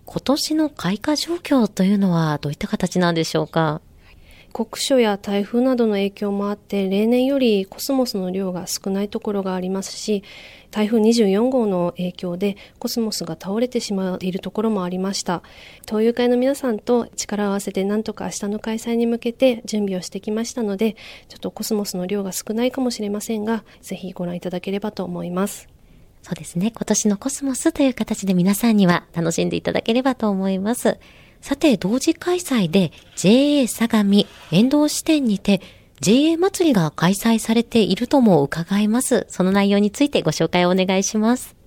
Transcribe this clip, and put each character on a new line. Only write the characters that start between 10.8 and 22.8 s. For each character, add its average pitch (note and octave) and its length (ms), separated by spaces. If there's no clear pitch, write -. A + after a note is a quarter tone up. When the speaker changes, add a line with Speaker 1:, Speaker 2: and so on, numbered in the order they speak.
Speaker 2:
風 G#3+ 160
二 A3 120
十 A#3 140
四 G#3 220
号 C4 160
の F3 320
影 F3+ 160
響 F3 240
で G3 180
コ - 100
ス A#3+ 120
モ A3 120
ス - 140
が E3 80
倒 F#3+ 260
れ B3 80
て A#3+ 120
し G#3+ 160
ま F#3 200
っ - 40
て F#3 80
い F3+ 40
る F#3+ 80
と F#3 120
こ G#3+ 100
ろ A3+ 80
も G3+ 140
あ F3 60
り F#3 100
ま F#3+ 120
し - 120
た。 F3 180
灯 G#3+ 100
油 A3+ 160
会 B3 160
の B3 80
皆 B3+ 160
さ C4+ 180
ん G#3+ 60
と A#3+ 380
力 G#3 300
を - 20
合 - 60
わ G3+ 80
せ G3 100
て、 F#3+ 120
な G3+ 140
ん A3 60
と G#3+ 100
か F#3 120
明 F#3 40
日 G3+ 180
の G#3 120
開 A3 180
催 A#3 180
に A#3 120
向 A#3 100
け A#3 160
て A#3+ 320
準 G#3+ 200
備 F#3+ 120
を F3+ 40
し - 80
て F#3+ 120
き G#3+ 100
ま A3 140
し - 80
た B3+ 80
の G3+ 160
で、 A3 180
ち - 60
ょ - 20
っ - 20
と F#3 100
コ - 140
ス - 100
モ G#3 100
ス G3 140
の F3+ 80
量 G3+ 160
が F#3+ 100
少 - 220
な A3+ 100
い B3+ 80
か C4 80
も B3+ 120